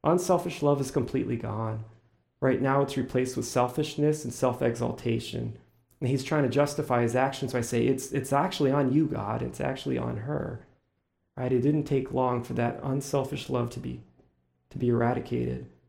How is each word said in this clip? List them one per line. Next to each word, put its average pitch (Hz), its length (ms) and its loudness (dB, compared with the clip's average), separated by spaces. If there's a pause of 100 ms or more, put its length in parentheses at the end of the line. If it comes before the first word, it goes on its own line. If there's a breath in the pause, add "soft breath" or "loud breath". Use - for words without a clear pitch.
Unselfish 175 580 2
love 143 180 4
is 135 120 -2
completely 120 440 0
gone. 110 480 -4 (560)
Right 131 220 2
now 139 220 4
it's 139 120 -2
replaced 127 400 0
with 120 120 -4
selfishness 147 760 0
and 120 80 -6
self-exaltation. 120 1300 -2 (420)
And 131 100 -2
he's 131 140 0
trying 151 200 2
to 123 60 2
justify 139 520 2
his 117 140 2
actions 135 380 0
by 123 80 0
saying, 120 260 2
"It's, 131 240 0
it's - 200 -2
actually 143 400 2
on 139 200 2
you, 151 160 4
God. 110 340 -2
It's 123 180 -6
actually 131 380 -2
on 120 200 -4
her." 117 500 -6 (680)
Right? 127 160 -2
It 123 100 4
didn't 147 240 2
take 131 280 -2
long 123 300 0
for 120 100 -8
that 120 300 -2
unselfish 139 680 -2
love 120 220 0
to - 80 -10
be, 127 240 -8 (680)
to - 80 -12
be 123 120 2
eradicated. 120 760 0 (240)